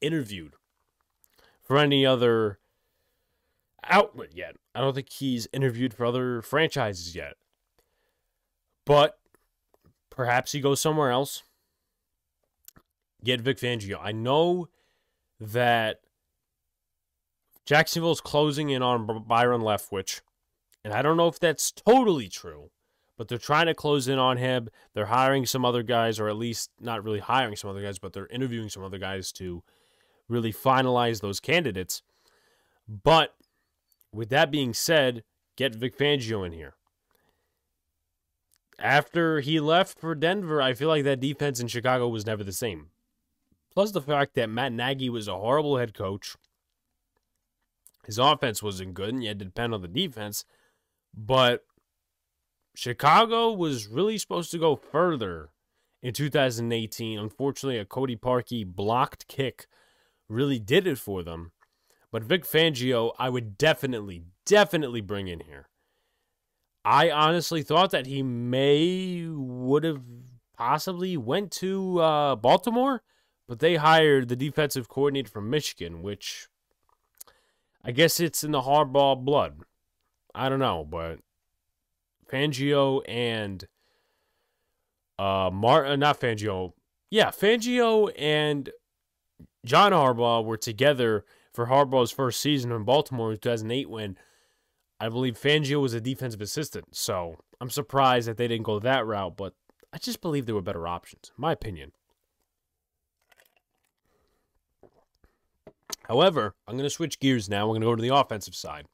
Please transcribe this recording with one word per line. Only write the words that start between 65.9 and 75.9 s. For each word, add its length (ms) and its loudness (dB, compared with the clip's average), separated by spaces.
I 220 6
honestly 540 2
thought 260 4
that 160 -2
he 160 -6
may 1040 0
would 560 -2
have 200 -4
possibly 600 -2
went 340 -4
to, 480 -4
uh, 380 2
Baltimore, 640 2
but 100 -10
they 160 4
hired 540 6
the 80 -2
defensive 520 -2
coordinator 400 -2
from 220 -8
Michigan, 500 -6